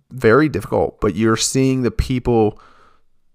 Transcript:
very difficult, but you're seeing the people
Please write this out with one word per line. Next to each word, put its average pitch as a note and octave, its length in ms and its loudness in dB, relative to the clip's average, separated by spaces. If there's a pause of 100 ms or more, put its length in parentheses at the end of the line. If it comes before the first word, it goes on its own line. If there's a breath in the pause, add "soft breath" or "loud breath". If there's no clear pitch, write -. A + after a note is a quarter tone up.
very A#2 380 4
difficult, G2 540 -4
but F2+ 140 -2
you're A2 220 0
seeing C3 440 -2
the A#2 100 -2
people A#2 680 -2 (760 soft breath)